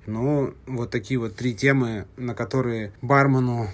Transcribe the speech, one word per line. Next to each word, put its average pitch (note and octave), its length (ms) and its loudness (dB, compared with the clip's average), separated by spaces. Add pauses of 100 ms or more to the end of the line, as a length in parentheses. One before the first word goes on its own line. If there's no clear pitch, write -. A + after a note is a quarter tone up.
Но B2+ 480 0 (140)
вот A#2+ 240 -6
такие A#2+ 280 -2
вот A2+ 160 -6
три B2 200 -2
темы, A#2+ 500 2 (100)
на A#2+ 200 -6
которые A#2 560 -2 (100)
бармену, B2+ 720 4